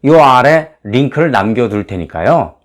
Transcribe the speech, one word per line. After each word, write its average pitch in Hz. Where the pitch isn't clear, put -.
요 156
아래 139
링크를 135
남겨둘 107
테니까요. 92